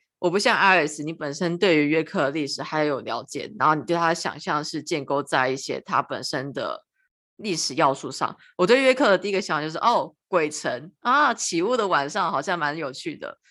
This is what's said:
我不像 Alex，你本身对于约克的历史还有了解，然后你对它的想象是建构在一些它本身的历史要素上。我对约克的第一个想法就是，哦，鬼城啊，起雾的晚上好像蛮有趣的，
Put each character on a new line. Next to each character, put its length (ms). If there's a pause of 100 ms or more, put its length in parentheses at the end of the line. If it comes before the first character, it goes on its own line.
(180)
我 120
不 80
像 180
Alex， 460
你 100
本 220
身 220
对 220
于 100
约 160
克 200
的 60
历 160
史 160
还 220
有 160
了 240
解， 340
然 100
后 60
你 100
对 120
它 140
的 40
想 240
象 240
是 200
建 220
构 180
在 260
一 80
些 240
它 220
本 200
身 300
的 320 (520)
历 200
史 180
要 200
素 160
上。 260 (200)
我 100
对 160
约 100
克 160
的 80
第 120
一 40
个 80
想 180
法 60
就 60
是， 80
哦， 360 (120)
鬼 240
城 500
啊， 320
起 300
雾 140
的 100
晚 240
上 200
好 120
像 160
蛮 180
有 160
趣 240
的， 220 (120)